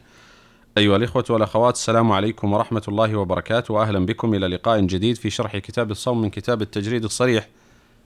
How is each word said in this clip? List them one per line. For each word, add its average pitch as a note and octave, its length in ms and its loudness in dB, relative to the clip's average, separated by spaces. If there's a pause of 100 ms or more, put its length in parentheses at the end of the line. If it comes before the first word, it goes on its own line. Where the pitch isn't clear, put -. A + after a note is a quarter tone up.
(800)
أيها G2+ 180 4
الإخوة A#2+ 340 0
والأخوات، A2+ 440 2
السلام A2+ 380 2
عليكم G2+ 400 0
ورحمة G#2+ 360 0
الله G#2+ 280 0
وبركاته، G2+ 580 -2
وأهلا G#2 320 2
بكم A2+ 280 0
إلى F#2+ 120 0
لقاء G#2 340 0
جديد G2 360 0
في G#2+ 140 -6
شرح G#2 260 -6
كتاب G#2+ 340 -4
الصوم A#2 320 -2
من G#2 80 0
كتاب G#2+ 320 -4
التجريد A2 420 -4
الصريح A#2 440 0 (580)